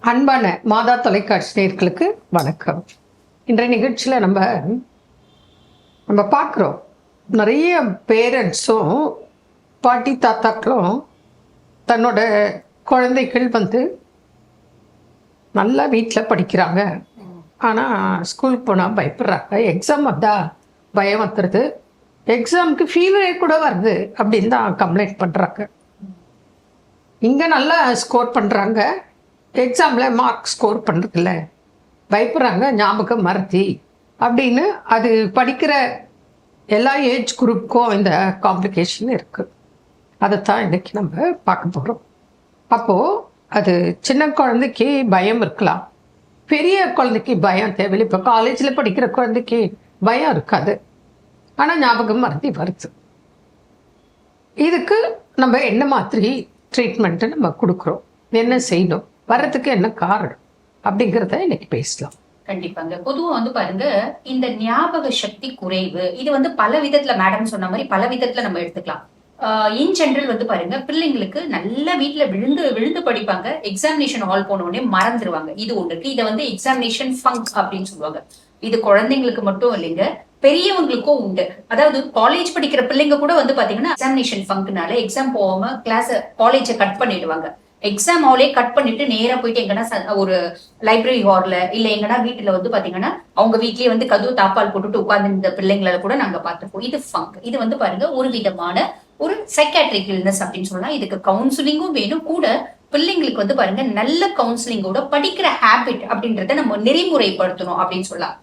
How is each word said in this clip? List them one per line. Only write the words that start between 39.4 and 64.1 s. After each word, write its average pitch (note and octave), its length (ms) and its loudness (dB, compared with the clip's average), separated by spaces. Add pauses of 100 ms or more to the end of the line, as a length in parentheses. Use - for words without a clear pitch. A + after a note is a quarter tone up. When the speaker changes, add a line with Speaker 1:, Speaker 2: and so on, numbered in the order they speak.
Speaker 1:
அதைத்தான் G3+ 440 0
இன்னைக்கு F3+ 300 -2
நம்ம G3+ 380 -2 (140)
பார்க்க F3+ 360 -2
போறோம். A#3 180 -6 (680)
அப்போ A#3 600 0 (200)
அது F3 520 2
சின்ன D4 300 0
குழந்தைக்கு C4+ 800 0
பயம் G3 300 4
இருக்கலாம், F3 520 -2 (540)
பெரிய F4 400 2
குழந்தைக்கு A#3+ 520 0
பயம் G3 360 2
தேவையில்லை. G3 380 0
இப்ப F#3+ 180 0
காலேஜ்ல B3+ 540 2
படிக்கிற A3+ 260 0
குழந்தைக்கு A#3+ 680 0 (240)
பயம் B3 300 2
இருக்காது, E3 500 0 (760)
ஆனா D#4+ 220 2
ஞாபகம் A#3 400 2
மறதி A#3 320 -2
வருது. F3+ 400 -8 (1600)
இதுக்கு F4 680 0 (140)
நம்ம C4 260 4
என்ன A#3 220 2
மாதிரி B3+ 640 0 (280)
ட்ரீட்மெண்ட் G#3+ 520 0
நம்ம C4+ 320 0
கொடுக்குறோம், F3+ 400 -2 (300)
என்ன A#3 280 2 (120)
செய்யணும், F3 340 0 (220)
வர்றதுக்கு C4 440 0
என்ன G#3+ 200 2
காரணம் F#3 460 -2 (480)
அப்படிங்கிறத G#3 560 0
இன்னைக்கு F4+ 280 -2
பேசலாம். D3 440 -6 (340)
Speaker 2:
கண்டிப்பாங்க. E3+ 580 -10
பொதுவா D4 240 -4
வந்து B3 240 -2
பாருங்க, G#3+ 720 -2